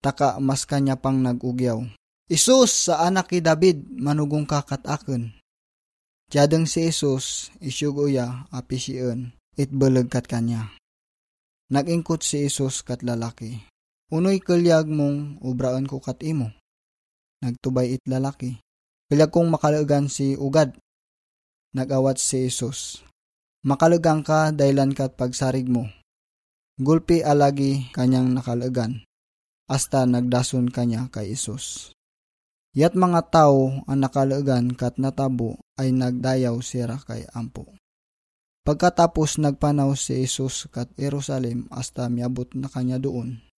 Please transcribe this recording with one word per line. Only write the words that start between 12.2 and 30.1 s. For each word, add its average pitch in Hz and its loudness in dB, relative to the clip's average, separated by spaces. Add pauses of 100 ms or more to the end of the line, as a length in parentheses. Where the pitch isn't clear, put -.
si 143 -2
Jesus 139 -4
kat 123 -8
lalaki, 117 -6 (560)
"Unoy 185 2
kelyag 170 4
mong 147 -2
ubraan 127 -2
ko 135 -8
kat - -10
imo?" 143 -2 (880)
Nagtubay 127 -2
it - -14
lalaki, 131 -6 (480)
"Kelyag 151 6
kong 170 2
makalagan 147 2
si 139 -2
ugad." 139 2 (1040)
Nag-awat 135 2
si 131 -2
Jesus, - -6 (640)
"Makalagang 160 4
ka 156 2
dahlan 139 2
kat 135 -6
pagsarig 127 -2
mo." 120 -2 (880)
Gulpi 160 2
alagi 139 2
kanyang 127 2
nakalagan, 123 -4 (640)
hasta 131 0
nagdason 123 0